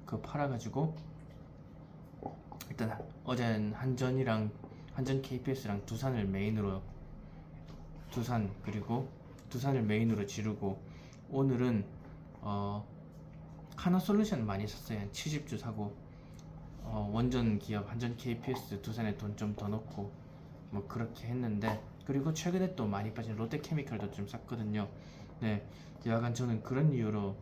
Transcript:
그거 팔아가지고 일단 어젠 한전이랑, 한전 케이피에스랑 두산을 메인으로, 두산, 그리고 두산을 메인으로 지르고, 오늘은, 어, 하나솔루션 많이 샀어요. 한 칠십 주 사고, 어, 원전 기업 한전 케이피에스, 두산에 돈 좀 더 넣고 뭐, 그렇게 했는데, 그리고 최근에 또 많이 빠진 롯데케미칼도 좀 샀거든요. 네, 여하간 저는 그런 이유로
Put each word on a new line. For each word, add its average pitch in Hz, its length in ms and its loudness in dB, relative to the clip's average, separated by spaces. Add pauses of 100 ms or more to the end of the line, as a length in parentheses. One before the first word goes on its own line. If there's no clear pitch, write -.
그거 - 160 -4
팔아가지고 139 760 0 (1700)
일단 - 280 0 (280)
어젠 113 500 4
한전이랑, 127 760 4 (420)
한전 135 300 2
케이피에스랑 117 640 0
두산을 113 400 2
메인으로, 98 560 2 (1300)
두산, 113 420 2 (120)
그리고 107 440 0 (400)
두산을 131 340 2
메인으로 107 440 4
지르고, 101 540 0 (500)
오늘은, 127 540 6 (580)
어, 101 440 0 (920)
하나솔루션 185 720 4
많이 101 220 0
샀어요. - 320 -4
한 101 120 -4
칠십 151 360 -2
주 113 100 -2
사고, 104 380 -4 (840)
어, 107 300 -2
원전 117 460 4
기업 104 320 -2
한전 117 260 0
케이피에스, 120 680 -2
두산에 110 340 0
돈 104 200 -2
좀 104 200 0
더 104 120 -2
넣고 104 440 -2 (580)
뭐, 101 160 -2
그렇게 117 400 -4
했는데, 113 560 2 (240)
그리고 139 260 4
최근에 180 420 2
또 117 120 0
많이 104 260 2
빠진 110 240 -2
롯데케미칼도 117 760 0
좀 101 140 -4
샀거든요. 107 600 -2 (520)
네, 107 260 2 (400)
여하간 117 280 4
저는 117 280 2
그런 143 300 6
이유로 104 500 2